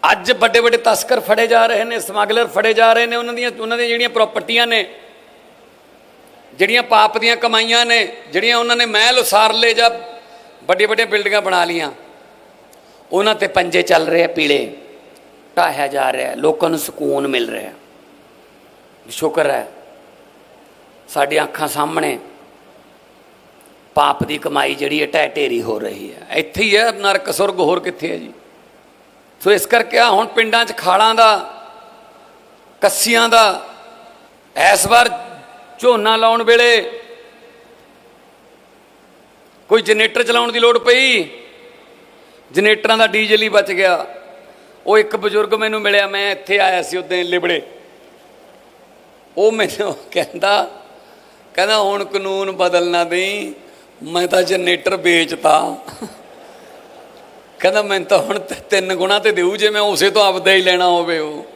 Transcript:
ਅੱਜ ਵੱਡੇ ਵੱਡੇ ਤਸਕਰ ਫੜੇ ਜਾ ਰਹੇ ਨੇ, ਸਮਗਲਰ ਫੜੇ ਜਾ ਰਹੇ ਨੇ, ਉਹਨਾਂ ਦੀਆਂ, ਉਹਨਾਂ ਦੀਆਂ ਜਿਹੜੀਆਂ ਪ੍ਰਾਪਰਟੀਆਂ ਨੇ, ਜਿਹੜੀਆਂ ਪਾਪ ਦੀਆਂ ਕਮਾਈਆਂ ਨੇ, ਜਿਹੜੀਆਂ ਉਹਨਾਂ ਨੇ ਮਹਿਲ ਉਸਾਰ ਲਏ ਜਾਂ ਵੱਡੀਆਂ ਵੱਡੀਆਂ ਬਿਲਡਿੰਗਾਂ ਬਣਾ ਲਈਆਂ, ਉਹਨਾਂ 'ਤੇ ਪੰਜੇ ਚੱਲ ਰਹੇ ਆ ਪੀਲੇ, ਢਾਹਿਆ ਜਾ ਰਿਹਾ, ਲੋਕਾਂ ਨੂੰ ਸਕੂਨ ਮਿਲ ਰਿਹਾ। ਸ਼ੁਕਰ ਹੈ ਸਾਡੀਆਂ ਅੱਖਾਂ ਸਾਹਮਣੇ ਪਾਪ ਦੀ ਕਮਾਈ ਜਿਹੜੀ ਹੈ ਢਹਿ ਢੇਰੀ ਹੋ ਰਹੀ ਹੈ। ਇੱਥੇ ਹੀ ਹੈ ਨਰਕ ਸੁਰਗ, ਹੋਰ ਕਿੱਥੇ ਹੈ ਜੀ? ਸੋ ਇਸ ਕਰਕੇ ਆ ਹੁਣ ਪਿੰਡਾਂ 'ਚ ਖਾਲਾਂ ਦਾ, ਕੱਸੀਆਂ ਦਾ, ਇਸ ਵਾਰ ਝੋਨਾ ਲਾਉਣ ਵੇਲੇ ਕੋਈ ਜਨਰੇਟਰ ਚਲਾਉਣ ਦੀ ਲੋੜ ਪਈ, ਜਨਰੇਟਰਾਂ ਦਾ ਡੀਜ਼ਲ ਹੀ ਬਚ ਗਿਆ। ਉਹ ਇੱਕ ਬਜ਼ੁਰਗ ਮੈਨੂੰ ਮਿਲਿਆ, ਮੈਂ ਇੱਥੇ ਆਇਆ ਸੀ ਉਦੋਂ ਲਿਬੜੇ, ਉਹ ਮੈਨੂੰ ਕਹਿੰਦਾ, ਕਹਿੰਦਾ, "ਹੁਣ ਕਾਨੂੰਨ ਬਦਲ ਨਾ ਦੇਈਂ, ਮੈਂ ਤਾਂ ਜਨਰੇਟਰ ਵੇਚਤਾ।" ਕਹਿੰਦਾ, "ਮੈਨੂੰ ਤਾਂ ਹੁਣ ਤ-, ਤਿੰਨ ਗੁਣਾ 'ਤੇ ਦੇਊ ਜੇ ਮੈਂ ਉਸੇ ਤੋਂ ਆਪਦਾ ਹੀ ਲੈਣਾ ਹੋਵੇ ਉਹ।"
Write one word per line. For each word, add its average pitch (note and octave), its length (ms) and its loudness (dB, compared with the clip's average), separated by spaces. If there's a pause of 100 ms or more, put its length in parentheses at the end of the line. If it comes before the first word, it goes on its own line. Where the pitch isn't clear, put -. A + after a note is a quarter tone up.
(120)
ਅੱਜ G3 200 -2
ਵੱਡੇ A#3 280 2
ਵੱਡੇ A#3 180 2
ਤਸਕਰ A#3 420 0
ਫੜੇ A3 280 0
ਜਾ A3+ 180 4
ਰਹੇ A3+ 180 0
ਨੇ, A#3 160 -6
ਸਮਗਲਰ G#3+ 480 -2
ਫੜੇ A3 260 0
ਜਾ A3+ 200 6
ਰਹੇ A#3 120 2
ਨੇ, A#3 100 -6
ਉਹਨਾਂ A#3+ 180 -6
ਦੀਆਂ, A#3+ 180 -6 (100)
ਉਹਨਾਂ A3+ 160 -4
ਦੀਆਂ A#3+ 120 -2
ਜਿਹੜੀਆਂ A#3 200 -2
ਪ੍ਰਾਪਰਟੀਆਂ A#3 580 0
ਨੇ, A3+ 260 -2 (1600)
ਜਿਹੜੀਆਂ A3 300 0
ਪਾਪ G#3+ 340 2
ਦੀਆਂ A#3 200 0
ਕਮਾਈਆਂ A#3 480 0
ਨੇ, A#3 320 0 (140)
ਜਿਹੜੀਆਂ A3+ 260 0
ਉਹਨਾਂ A#3+ 180 0
ਨੇ A#3+ 100 0
ਮਹਿਲ A3+ 340 2
ਉਸਾਰ G#3+ 340 2
ਲਏ A3+ 200 0
ਜਾਂ A#3 160 2 (760)
ਵੱਡੀਆਂ G3 260 0
ਵੱਡੀਆਂ A3 180 0
ਬਿਲਡਿੰਗਾਂ G3+ 340 0
ਬਣਾ F3+ 240 0
ਲਈਆਂ, E3 260 -6 (1200)
ਉਹਨਾਂ G#3 240 2
'ਤੇ G#3 120 -2
ਪੰਜੇ F3+ 340 0
ਚੱਲ E3 260 2
ਰਹੇ E3+ 160 2
ਆ E3 40 2
ਪੀਲੇ, C#3+ 500 -2 (800)
ਢਾਹਿਆ C#3+ 300 0
ਜਾ C3+ 260 -2
ਰਿਹਾ, C3 220 -6
ਲੋਕਾਂ D#3 340 0
ਨੂੰ D#3+ 100 -2
ਸਕੂਨ C#3 480 -6
ਮਿਲ A#2+ 220 -2
ਰਿਹਾ। G#2 220 -10 (1400)
ਸ਼ੁਕਰ D3+ 400 -2
ਹੈ B2 180 -4 (1400)
ਸਾਡੀਆਂ D3 340 0
ਅੱਖਾਂ D3+ 240 -6
ਸਾਹਮਣੇ D3 520 -4 (1700)
ਪਾਪ C#3+ 300 0
ਦੀ D3 140 -8
ਕਮਾਈ C#3 380 -2
ਜਿਹੜੀ C#3+ 260 -4
ਹੈ C#3+ 60 -2
ਢਹਿ D3 220 0
ਢੇਰੀ B2 320 -2
ਹੋ G#2+ 180 -6
ਰਹੀ G2+ 340 -10
ਹੈ। - 220 -20
ਇੱਥੇ D#3+ 280 -4
ਹੀ G#3 140 2
ਹੈ A3+ 140 2
ਨਰਕ G3 400 -2
ਸੁਰਗ, F#3+ 280 -2
ਹੋਰ F3 200 0
ਕਿੱਥੇ F3 300 -10
ਹੈ E3+ 80 -8
ਜੀ? A#2 160 -16 (1120)
ਸੋ G3 80 2
ਇਸ F#3+ 140 2
ਕਰਕੇ A#3 340 0
ਆ A#3+ 100 4
ਹੁਣ G3+ 160 2
ਪਿੰਡਾਂ A3+ 400 0
'ਚ - 120 -12
ਖਾਲਾਂ G#3 380 2
ਦਾ, G#3+ 380 4 (1300)
ਕੱਸੀਆਂ A#3 480 2
ਦਾ, A3 360 4 (1080)
ਇਸ G3 120 0
ਵਾਰ A#3 420 2 (520)
ਝੋਨਾ A3+ 360 4
ਲਾਉਣ A3+ 280 2
ਵੇਲੇ A#3 580 4 (2750)
ਕੋਈ A3+ 120 4
ਜਨਰੇਟਰ A3 420 0
ਚਲਾਉਣ A#3 280 0
ਦੀ A#3 80 -2
ਲੋੜ A#3 180 4
ਪਈ, A#3+ 460 4 (1300)
ਜਨਰੇਟਰਾਂ G#3+ 460 2
ਦਾ A3 100 4
ਡੀਜ਼ਲ G#3+ 360 2
ਹੀ A3 60 -2
ਬਚ G3 220 2
ਗਿਆ। F3+ 340 0 (800)
ਉਹ G#3+ 120 4
ਇੱਕ G#3+ 180 0
ਬਜ਼ੁਰਗ G3+ 380 -2
ਮੈਨੂੰ G#3+ 280 -2
ਮਿਲਿਆ, G3+ 260 2
ਮੈਂ G3 240 -4
ਇੱਥੇ G3 280 -2
ਆਇਆ F#3 220 2
ਸੀ F3 160 -8
ਉਦੋਂ F3+ 200 -4
ਲਿਬੜੇ, F3 440 -2 (1800)
ਉਹ G#3+ 140 4
ਮੈਨੂੰ G3 440 -4 (160)
ਕਹਿੰਦਾ, F3+ 600 -2 (840)
ਕਹਿੰਦਾ, G#3 280 0
"ਹੁਣ G3 240 -2
ਕਾਨੂੰਨ G3 460 -6
ਬਦਲ F3 380 0
ਨਾ F3 140 0
ਦੇਈਂ, F#3 500 -4 (520)
ਮੈਂ F3 220 -4
ਤਾਂ F#3 160 2
ਜਨਰੇਟਰ F3+ 520 -2
ਵੇਚਤਾ।" E3 840 0 (1800)
ਕਹਿੰਦਾ, G3 220 0
"ਮੈਨੂੰ G3 260 -4
ਤਾਂ F#3+ 120 2
ਹੁਣ G#3 200 -4
ਤ-, - 140 -12
ਤਿੰਨ F#3+ 420 -4
ਗੁਣਾ F#3+ 240 0
'ਤੇ G#3+ 120 2
ਦੇਊ F3+ 240 0
ਜੇ G#3+ 140 0
ਮੈਂ G#3 120 -2
ਉਸੇ G3 280 2
ਤੋਂ G3+ 160 4
ਆਪਦਾ F#3 260 2
ਹੀ F#3+ 100 4
ਲੈਣਾ F3+ 240 2
ਹੋਵੇ E3+ 340 0
ਉਹ।" D3+ 260 -8 (100)